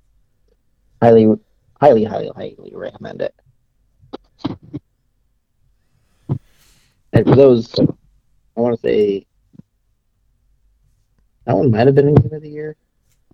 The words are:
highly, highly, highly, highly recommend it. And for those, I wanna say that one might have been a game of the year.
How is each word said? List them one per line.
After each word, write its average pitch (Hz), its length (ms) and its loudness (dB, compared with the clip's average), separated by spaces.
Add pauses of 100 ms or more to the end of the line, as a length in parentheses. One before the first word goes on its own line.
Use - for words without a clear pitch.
(1000)
highly, 113 340 4 (460)
highly, 214 240 4
highly, - 320 -8
highly 101 380 -18
recommend - 480 -14
it. - 120 -10 (3750)
And 110 120 2
for 135 120 2
those, 123 420 4
I - 840 -8
wanna 240 160 -4
say 202 480 -4 (2250)
that 147 120 -4
one 165 140 0
might 110 160 2
have 139 80 4
been 143 140 2
a 147 40 0
game 151 200 2
of 151 100 -16
the 151 60 -20
year. 151 260 -16 (600)